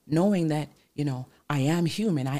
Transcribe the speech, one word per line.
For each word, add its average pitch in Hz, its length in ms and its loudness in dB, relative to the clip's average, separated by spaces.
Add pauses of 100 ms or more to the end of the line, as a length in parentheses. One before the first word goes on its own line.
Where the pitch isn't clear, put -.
knowing 175 440 2
that, 151 200 -2 (240)
you 147 100 -4
know, 131 220 -4 (240)
I 147 100 -2
am 165 280 2
human. 156 400 -2
I 135 120 -2